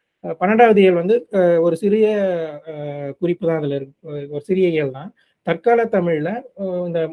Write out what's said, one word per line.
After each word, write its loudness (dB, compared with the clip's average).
அஹ், -8
பன்னெண்டாவது 4
இயல் 6
வந்து, 0
அஹ், 2
ஒரு 2
சிறிய, 2
அஹ், -10
குறிப்பு -4
தான் 0
அதுல -4
இருக்கு, -10
ஒரு -8
சிறிய 0
இயல் 0
தான். -14
தற்கால 2
தமிழ்ல, 0
அஹ், -6
இந்த, -4